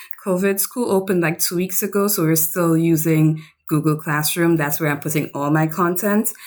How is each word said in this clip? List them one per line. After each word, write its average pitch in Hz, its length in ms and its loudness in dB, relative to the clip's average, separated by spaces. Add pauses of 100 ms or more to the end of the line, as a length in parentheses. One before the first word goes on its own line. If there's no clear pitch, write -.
(260)
covid. 196 340 0
School - 320 -4
opened, 190 300 0
like, 165 180 0
two - 160 -2
weeks 180 280 -2
ago. 202 240 0
So 202 160 0
we're 160 120 2
still 165 400 0
using 156 680 2 (260)
Google 151 280 0
Classroom. 160 600 0
That's 147 240 -2
where 156 100 0
I'm 147 80 -4
putting 151 340 -2
all 143 160 -4
my 156 160 2
content. 185 640 0 (180)